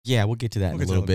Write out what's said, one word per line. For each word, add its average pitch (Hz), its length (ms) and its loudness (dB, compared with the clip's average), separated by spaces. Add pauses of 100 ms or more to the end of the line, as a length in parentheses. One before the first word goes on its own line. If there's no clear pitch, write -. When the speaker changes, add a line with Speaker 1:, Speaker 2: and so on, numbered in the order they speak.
Speaker 1:
Yeah, 120 200 2
we'll 113 100 0
get 117 160 -6
to - 80 -4
that 92 140 0
Speaker 2:
We'll - 20 -6
Speaker 1:
in - 0 -
a 85 60 -6
Speaker 2:
get 90 40 0
to 92 60 0
Speaker 1:
little 92 100 2
Speaker 2:
that 87 60 -2
Speaker 1:
bit. 92 80 2